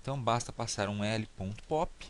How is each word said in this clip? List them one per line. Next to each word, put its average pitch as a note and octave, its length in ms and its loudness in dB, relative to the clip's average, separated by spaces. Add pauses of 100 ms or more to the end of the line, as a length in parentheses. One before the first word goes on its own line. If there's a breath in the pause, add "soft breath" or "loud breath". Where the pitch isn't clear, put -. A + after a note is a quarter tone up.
Então, C3+ 200 -4
basta A#2 320 2
passar G#2+ 340 0
um G#2 160 0
L A2 220 2 (100)
ponto G2 280 -4
pop D#3+ 280 2 (180)